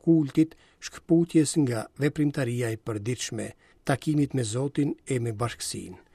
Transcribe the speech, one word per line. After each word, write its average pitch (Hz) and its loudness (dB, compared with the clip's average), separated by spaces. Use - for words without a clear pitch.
kultit, 160 4
shkputjes 165 2
nga 117 0
veprimtaria 135 0
e 110 -6
përditshme, 107 -6
takimit 147 0
me 127 0
Zotin 139 -2
e 131 -2
me 117 -2
bashkësinë. 107 -8